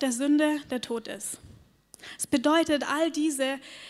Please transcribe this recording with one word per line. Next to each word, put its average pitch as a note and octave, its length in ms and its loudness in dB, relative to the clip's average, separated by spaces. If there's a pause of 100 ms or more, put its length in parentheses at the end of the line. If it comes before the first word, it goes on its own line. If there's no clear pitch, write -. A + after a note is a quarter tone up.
der C4+ 100 2
Sünde D4 480 2 (100)
der B3+ 120 -4
Tod A#3 260 -6
ist. - 320 -10 (800)
Es - 100 -8
bedeutet, D4 640 4
all D#4 200 2
diese C#4 460 0 (320)